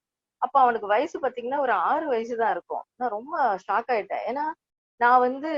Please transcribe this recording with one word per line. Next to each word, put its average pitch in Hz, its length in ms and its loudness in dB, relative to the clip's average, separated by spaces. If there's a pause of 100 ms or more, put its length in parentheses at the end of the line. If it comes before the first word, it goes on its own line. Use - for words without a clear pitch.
(420)
அப்ப 262 180 -2
அவனுக்கு 233 260 2
வயசு 233 320 0
பாத்தீங்கன்னா 247 400 -4
ஒரு 262 140 0 (100)
ஆறு 277 240 0
வயசு 233 300 -2
தான் 220 140 0
இருக்கும். 175 340 -6 (120)
நான் 247 140 -4
ரொம்ப 240 240 -8 (240)
ஷாக் 208 320 -2
ஆயிட்டேன். 185 360 -2
ஏன்னா 262 180 -4 (560)
நான் 247 200 8
வந்து 269 360 0